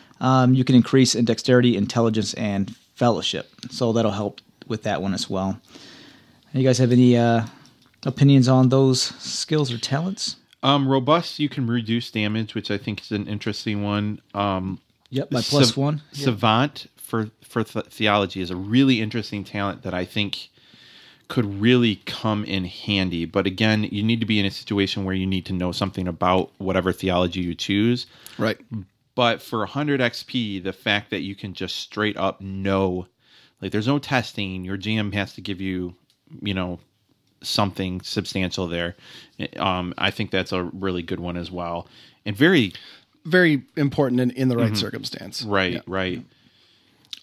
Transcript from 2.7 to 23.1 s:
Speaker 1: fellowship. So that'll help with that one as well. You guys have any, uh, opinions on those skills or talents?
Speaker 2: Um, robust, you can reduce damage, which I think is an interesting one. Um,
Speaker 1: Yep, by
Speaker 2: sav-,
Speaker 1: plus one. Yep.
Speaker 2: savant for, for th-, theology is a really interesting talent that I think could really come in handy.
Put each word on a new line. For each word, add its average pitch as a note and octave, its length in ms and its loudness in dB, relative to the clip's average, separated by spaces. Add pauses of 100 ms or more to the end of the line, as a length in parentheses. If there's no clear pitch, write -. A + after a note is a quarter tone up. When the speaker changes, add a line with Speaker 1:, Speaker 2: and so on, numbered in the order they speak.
Speaker 1:
fellowship. G#2 560 0 (220)
So A#2 220 0
that'll A2 180 2
help G#2 300 -6 (260)
with G#2+ 160 -6
that F#2 180 -2
one F#2+ 140 -2
as - 120 -6
well. F#2+ 320 -4 (960)
You C3 100 0
guys B2+ 140 4
have B2 140 4
any, B2 260 8
uh, A#2 300 4 (580)
opinions C#3 420 6
on C3 220 6
those C3 320 4 (160)
skills D3 560 -4
or A#2 60 -6
talents? E3+ 560 -6 (260)
Speaker 2:
Um, C#3 280 2
robust, C3+ 500 0
you D3 80 0
can C3 200 -4
reduce A#2 440 -2
damage, G#2+ 420 -2
which G#2+ 160 -6
I G#2 80 -2
think G2+ 240 -8
is - 120 -18
an G2+ 140 -4
interesting G#2 540 -6
one. G#2 400 -2 (120)
Um, F#2+ 460 -2 (320)
Speaker 1:
Yep, C3 200 -6
by C3 100 0
Speaker 2:
sav-, - 80 -6
Speaker 1:
plus C3+ 280 4
one. C#3+ 240 -2 (100)
Yep. C#3 120 -10
Speaker 2:
savant A#2 640 2 (100)
for, A2 340 -4 (100)
for - 220 -4
th-, - 240 -6
theology G2+ 540 0
is F2+ 100 -6
a F#2 60 -6
really A#2 440 2
interesting G#2+ 420 -6
talent G2+ 400 -6
that F#2 100 -6
I F2+ 120 -2
think - 440 -4 (800)
could G2+ 320 -2
really A#2 340 4 (100)
come G#2+ 400 -2
in F#2+ 200 -4
handy. F2+ 600 -2